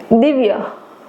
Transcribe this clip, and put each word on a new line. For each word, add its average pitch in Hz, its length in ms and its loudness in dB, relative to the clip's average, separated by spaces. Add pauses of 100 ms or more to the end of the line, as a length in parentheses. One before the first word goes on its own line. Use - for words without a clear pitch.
(200)
દિવ્ય 262 400 0 (500)